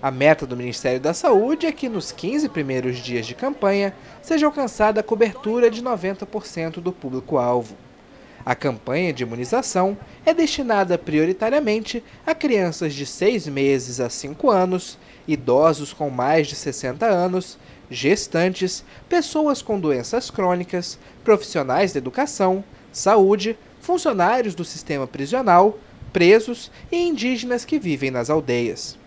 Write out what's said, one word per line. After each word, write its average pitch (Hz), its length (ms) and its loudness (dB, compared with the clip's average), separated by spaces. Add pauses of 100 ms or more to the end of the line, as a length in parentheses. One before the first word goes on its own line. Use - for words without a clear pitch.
A 139 80 0
meta 139 380 2
do 123 100 -6
Ministério 123 420 -2
da 147 140 -2
Saúde 269 540 2
é 311 40 0
que, 277 160 -6
nos 214 240 -6
quinze 277 380 -4
primeiros 131 480 -4
dias 120 300 -6
de 123 80 -12
campanha, 202 580 -2 (300)
seja 302 240 2
alcançada 220 540 0
a - 20 -2
cobertura 226 680 2
de 220 140 -8
noventa 196 420 -4
por - 220 -10
cento 165 340 -8
do 180 100 -4
público-alvo. 123 840 -2 (680)
A 123 120 0
campanha 143 580 -2
de 127 80 -6
imunização 180 760 -2 (300)
é 320 80 4
destinada 226 640 0
prioritariamente 214 1040 0 (220)
a 320 80 0
crianças 185 600 -2
de 139 100 -8
seis 190 420 0
meses 135 520 0
a 123 100 -2
cinco 151 400 -2
anos, 185 480 0 (300)
idosos 143 680 2
com 147 160 -4
mais 143 380 2
de - 80 -10
sessenta 135 500 -6
anos, 185 540 0 (280)
gestantes, 180 960 -2 (240)
pessoas 302 540 0
com 208 180 -4
doenças 156 520 -2
crônicas, 180 680 -2 (260)
profissionais 175 680 2
da 143 60 -2
educação, 190 640 0 (280)
saúde, 202 640 4 (240)
funcionários 226 760 0
do 170 100 -8
sistema 143 400 -6
prisional, 190 720 4 (340)
presos 220 600 4 (200)
e 339 60 -2
indígenas 247 680 -2
que 311 140 -2
vivem 139 320 -2
nas 123 220 -2
aldeias. 120 760 0